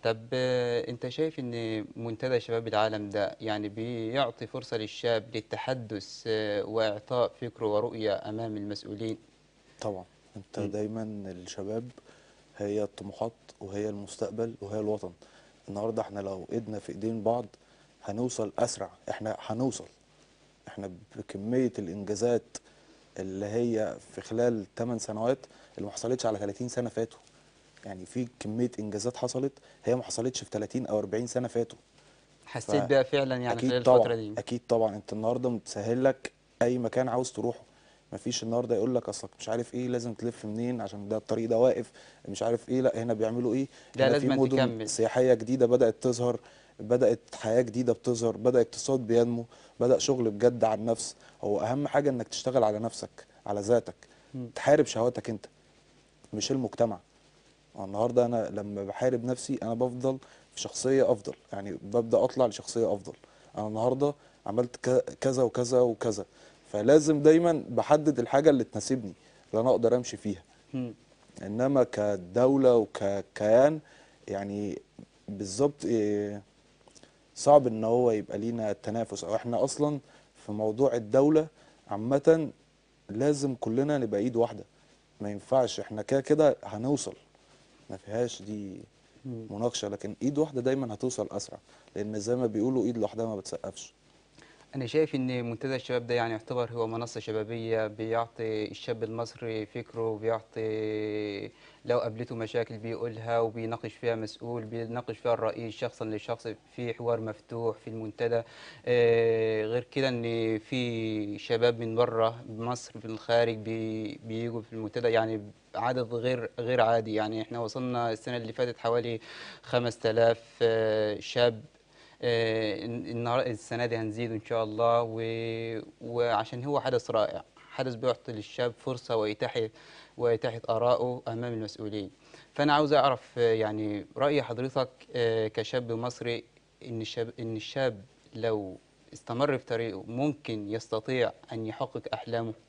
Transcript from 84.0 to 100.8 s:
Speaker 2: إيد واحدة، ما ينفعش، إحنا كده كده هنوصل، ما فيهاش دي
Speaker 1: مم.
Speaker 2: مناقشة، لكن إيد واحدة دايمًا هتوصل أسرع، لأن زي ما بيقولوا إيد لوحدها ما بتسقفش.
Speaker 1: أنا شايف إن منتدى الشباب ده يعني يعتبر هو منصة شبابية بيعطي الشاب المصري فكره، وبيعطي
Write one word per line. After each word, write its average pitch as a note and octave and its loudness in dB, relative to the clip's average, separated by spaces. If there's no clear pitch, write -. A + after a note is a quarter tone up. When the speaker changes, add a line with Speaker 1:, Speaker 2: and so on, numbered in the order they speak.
Speaker 2:
إيد A#2 0
واحدة، - 2
ما G#2 -4
ينفعش، A#2 0
إحنا G#2+ -8
كده C3+ 2
كده D3+ 4
هنوصل، B2 -2
ما G2 -10
فيهاش A2+ -4
دي G2 -10
Speaker 1:
مم. A2+ -10
Speaker 2:
مناقشة، G#2+ -2
لكن G2+ -6
إيد C#3 0
واحدة D3 0
دايمًا C3 0
هتوصل A2+ -4
أسرع، - -8
لأن G#2+ -4
زي A2+ 0
ما B2+ 0
بيقولوا A2 2
إيد A#2+ 0
لوحدها A2 -2
ما A2 -6
بتسقفش. - -10
Speaker 1:
أنا C3 -4
شايف D3+ 2
إن B2+ -2
منتدى C3 -4
الشباب A#2+ -2
ده A#2+ 0
يعني A2+ 0
يعتبر A#2 -4
هو A#2 -2
منصة A2+ -6
شبابية A2 -2
بيعطي A2 -4
الشاب A2+ -6
المصري A2+ -6
فكره، A#2 -6
وبيعطي G#2+ -4